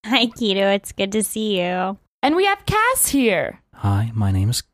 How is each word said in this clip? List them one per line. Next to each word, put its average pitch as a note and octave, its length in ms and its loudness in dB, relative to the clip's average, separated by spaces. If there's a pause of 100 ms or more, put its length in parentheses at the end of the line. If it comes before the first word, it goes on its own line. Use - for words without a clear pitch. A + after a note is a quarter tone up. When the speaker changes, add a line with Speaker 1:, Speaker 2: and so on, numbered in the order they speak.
Speaker 1:
Hi, A#3 200 2
Kido. G3 480 0
It's G3 180 -4
good G3 200 -4
to G#3+ 120 0
see G#3+ 380 -2
you. F#3 360 -4 (260)
Speaker 2:
And D4 120 2
we F#4+ 100 2
have G4+ 200 -2
Cass A#4 440 0
here. G#3+ 500 0 (160)
Speaker 3:
Hi, G#2 400 0
my G#2 160 0
name F#2+ 180 2
is B2 140 -2 (100)